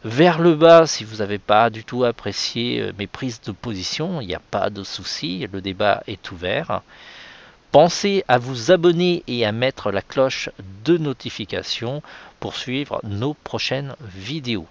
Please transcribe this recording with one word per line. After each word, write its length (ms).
vers 340
le 160
bas 320
si 180
vous 120
n'avez 240
pas 320
du 120
tout 200
apprécié, 760
euh, 180
mes 80
prises 340
de 100
position, 720
il 60
n'y 80
a 60
pas 180
de 140
souci, 680
le 100
débat 440
est 260
ouvert. 520
Pensez 560
à 100
vous 340
abonner 540
et 180
à 80
mettre 400
la 120
cloche 480
de 140
notification 1040
pour 160
suivre 500
nos 280
prochaines 680
vidéos. 680